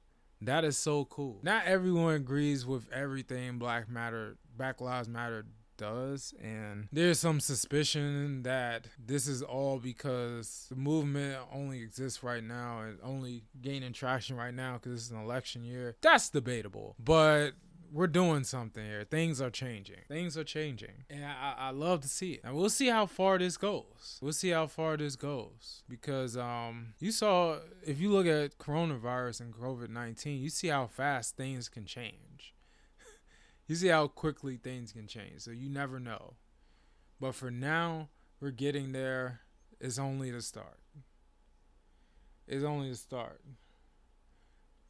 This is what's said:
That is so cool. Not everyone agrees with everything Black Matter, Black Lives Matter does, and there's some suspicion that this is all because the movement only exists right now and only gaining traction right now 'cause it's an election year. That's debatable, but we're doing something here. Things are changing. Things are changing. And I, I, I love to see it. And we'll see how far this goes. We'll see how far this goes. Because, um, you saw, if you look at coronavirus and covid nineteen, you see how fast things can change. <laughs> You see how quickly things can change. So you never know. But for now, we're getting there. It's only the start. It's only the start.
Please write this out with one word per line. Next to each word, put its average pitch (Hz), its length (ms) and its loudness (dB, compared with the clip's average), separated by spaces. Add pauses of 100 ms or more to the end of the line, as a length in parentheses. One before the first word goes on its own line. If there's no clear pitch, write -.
(400)
That 139 240 2
is 143 140 2
so 147 260 0
cool. 131 380 -8
Not 196 240 2
everyone 180 480 4
agrees 143 500 2
with 123 280 -4
everything 127 680 -4
Black 117 320 -2
Matter, 117 460 -6 (200)
Black 131 240 -4
Lives 123 280 -4
Matter 117 360 -6 (320)
does, 127 560 -6 (100)
and 107 500 -8
there's 165 260 6
some 156 220 4
suspicion 143 1040 0
that 123 420 -2 (120)
this 123 280 0
is 131 160 -2
all 135 360 0
because 120 920 -4
the 131 60 -8
movement 143 600 0 (140)
only 135 300 -6
exists 120 400 -6
right 120 200 -2
now 120 380 -6
and 110 220 -8
only 123 420 -6 (160)
gaining 131 320 -4
traction 127 440 -2
right 120 180 -6
now 127 240 -4
'cause 123 140 -8
it's 117 180 -6
an 113 80 -8
election 117 460 -6
year. 120 360 -6
That's 311 300 8
debatable, 110 680 -2
but 151 560 8 (360)
we're 156 160 2
doing 165 380 6
something 113 400 -6
here. 107 200 -6
Things 156 360 2
are 127 100 0
changing. 101 580 -8
Things 160 280 -4
are 160 80 -4
changing. 131 640 -6
And 143 160 -10
I, 135 340 -4
I, 135 100 -2
I - 20 -2
love 151 320 2
to 135 60 -6
see 185 240 -2
it. 117 120 -8
And 123 100 -6
we'll 180 140 4
see 254 200 4
how 220 180 6
far 190 320 4
this 180 180 2
goes. - 640 -4
We'll 170 140 -2
see 185 160 2
how 160 160 4
far 160 320 0
this 143 180 -2
goes. 131 720 -8
Because, 127 480 -4
um, 117 600 -4
you 202 140 0
saw, 180 480 6 (260)
if 143 120 0
you 196 120 4
look 196 160 8
at 151 320 4
coronavirus 123 840 -2
and 120 140 -12
covid 120 340 -6
nineteen, 120 540 -6
you 151 80 -2
see - 180 -2
how 139 180 2
fast 131 500 -2
things 131 340 -6
can 107 160 -12
change. - 720 -14
<laughs> - 60 -20 (1040)
You 156 80 -2
see 180 140 4
how 156 200 8
quickly 143 480 -4
things 127 360 -8
can 107 140 -12
change. 98 360 -14
So 117 80 -12
you 123 180 -8
never 139 320 -4
know. 120 360 -10 (840)
But 131 140 -2
for 127 160 -8
now, 156 580 0 (320)
we're 139 100 -4
getting 135 420 -2
there. 131 500 -2 (360)
It's 127 200 -4
only 135 320 -2
the 120 100 -6
start. 104 380 -10 (1700)
It's 139 180 -2
only 147 240 -2
the 123 80 -6
start. - 460 -8 (1500)